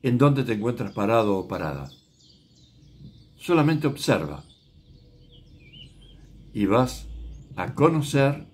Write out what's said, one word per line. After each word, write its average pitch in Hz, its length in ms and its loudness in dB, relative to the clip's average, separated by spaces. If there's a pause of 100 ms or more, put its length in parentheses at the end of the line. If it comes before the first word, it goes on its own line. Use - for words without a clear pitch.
en 123 160 0
dónde 139 260 4
te 113 100 -2
encuentras 110 380 -4
parado 107 460 2
o 90 100 -6
parada. 78 420 -6 (1500)
Solamente 156 500 2
observa. 80 560 -2 (2000)
Y 101 120 0
vas 123 420 0 (480)
a 92 180 -8
conocer 143 800 2